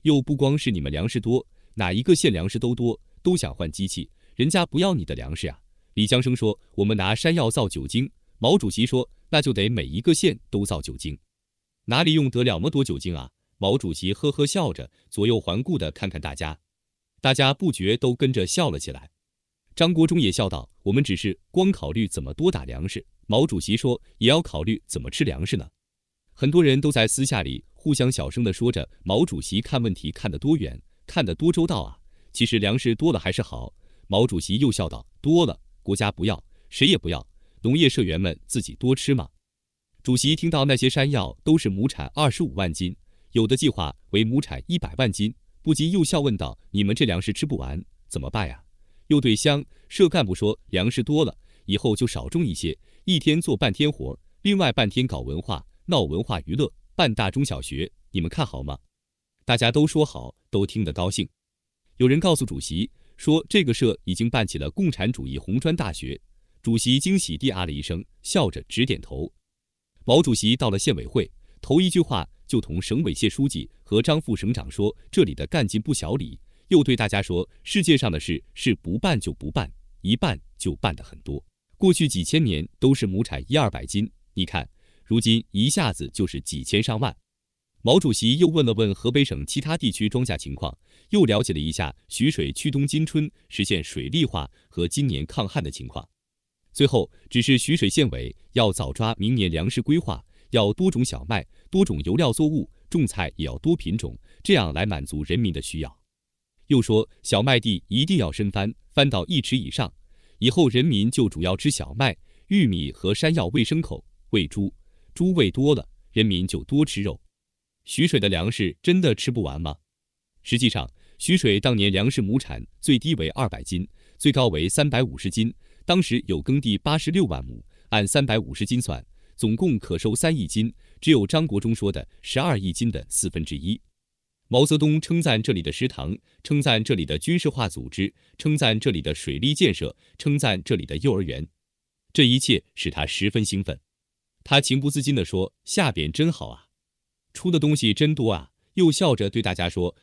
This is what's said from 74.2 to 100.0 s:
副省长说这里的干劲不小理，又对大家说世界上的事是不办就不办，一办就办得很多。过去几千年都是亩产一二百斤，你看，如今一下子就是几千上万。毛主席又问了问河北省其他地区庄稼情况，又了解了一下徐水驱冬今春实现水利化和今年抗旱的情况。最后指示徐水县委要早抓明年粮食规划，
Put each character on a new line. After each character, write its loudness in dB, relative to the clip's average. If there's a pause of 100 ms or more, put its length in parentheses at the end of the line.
副 -2
省 -2
长 -6
说 -2 (140)
这 4
里 0
的 -6
干 0
劲 -2
不 -4
小 -4
理， -8 (280)
又 6
对 2
大 2
家 2
说 -2 (140)
世 0
界 6
上 0
的 -2
事 -4 (100)
是 0
不 -6
办 0
就 -6
不 -8
办， -4 (300)
一 2
办 -2 (180)
就 -4
办 -4
得 -16
很 -20
多。 -8 (340)
过 6
去 4
几 -2
千 2
年 0 (120)
都 6
是 0
亩 -2
产 -6
一 0
二 2
百 -10
斤， -2 (260)
你 0
看， -6 (340)
如 2
今 4
一 2
下 0
子 -8
就 -2
是 -8
几 -8
千 0
上 -2
万。 -4 (680)
毛 6
主 2
席 2
又 6
问 2
了 2
问 0
河 -2
北 2
省 -4
其 -4
他 -4
地 0
区 -2
庄 -2
稼 -4
情 -10
况， -8 (340)
又 6
了 4
解 -2
了 -2
一 -2
下 -4 (140)
徐 2
水 -2
驱 -4
冬 0
今 0
春 -4 (160)
实 -4
现 0
水 -8
利 0
化 -6 (180)
和 -4
今 -2
年 -2
抗 -6
旱 -6
的 -8
情 -14
况。 -12 (680)
最 4
后 2 (200)
指 2
示 4
徐 0
水 0
县 2
委 -8 (180)
要 4
早 -6
抓 -2
明 0
年 2
粮 -2
食 -2
规 2
划， -4 (260)